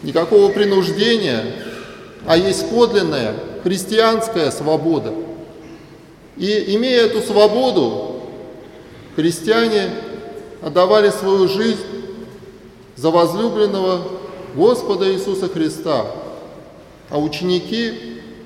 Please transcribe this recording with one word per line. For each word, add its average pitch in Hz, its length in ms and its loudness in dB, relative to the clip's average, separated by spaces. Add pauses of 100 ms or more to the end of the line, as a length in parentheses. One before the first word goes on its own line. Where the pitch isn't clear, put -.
никакого 190 480 4
принуждения, 196 920 2 (840)
а 160 100 6
есть 185 320 2
подлинная 175 680 2 (280)
христианская 196 880 2
свобода. 151 640 0 (1200)
И, 202 400 0
имея 247 280 4
эту 220 160 2
свободу, 208 1000 2 (960)
христиане 208 760 0 (720)
отдавали 185 480 4
свою 190 380 2
жизнь 220 320 0 (1160)
за 143 140 0
возлюбленного 190 920 0 (520)
Господа 196 580 2
Иисуса 190 360 -4
Христа, 156 580 -2 (1040)
а 147 80 -4
ученики 180 1000 -4 (260)